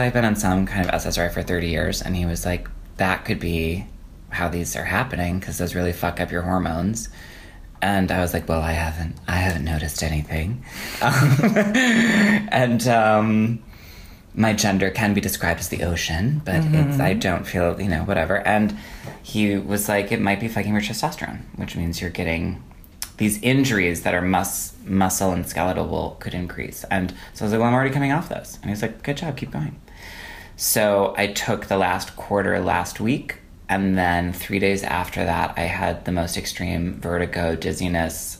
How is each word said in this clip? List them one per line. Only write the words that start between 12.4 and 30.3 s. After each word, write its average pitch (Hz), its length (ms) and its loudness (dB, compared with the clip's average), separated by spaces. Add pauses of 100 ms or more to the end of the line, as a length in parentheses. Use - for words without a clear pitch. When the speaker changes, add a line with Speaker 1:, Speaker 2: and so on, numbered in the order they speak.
Speaker 1:
and, 120 400 4
um, 110 720 6 (760)
my 110 160 6
gender 98 380 2
can 104 240 2
be 98 60 2
described 85 400 -2
as - 80 -6
the - 160 -4
ocean, 87 600 0
but 185 120 0
Speaker 2:
Mm-hmm. 156 340 4
Speaker 1:
it's, 143 100 0
I 95 120 4
don't 92 340 0
feel, 87 340 0
you 101 80 -2
know, 82 140 0
whatever. 90 440 2
And 104 300 4 (460)
he 104 340 0
was 101 320 -2
like, 101 220 2
"It 113 100 0
might 98 200 2
be 117 80 -2
fucking 104 240 0
your 107 100 4
testosterone, - 600 -4 (140)
which - 200 -6
means 85 240 -2
you're 90 100 -4
getting 85 500 -2 (580)
these 107 240 2
injuries 110 600 2
that 95 100 0
are 90 80 2
mus-, 92 520 0 (120)
muscle 95 460 2
and 87 160 -2
skeletal 85 400 0
will, 80 320 -4
could - 160 -10
increase." - 560 -8
And 92 240 0 (200)
so - 100 -6
I - 20 0
was 104 60 2
like, 113 80 2
"Well, 117 80 4
I'm 120 60 4
already 131 200 2
coming 139 160 2
off 160 180 0
those." - 280 -10
And - 80 -18
he - 60 -2
was 107 120 -2
like, 117 220 -6
"Good 143 140 -2
job, 151 180 -6
keep - 160 -8
going." 151 240 -6 (800)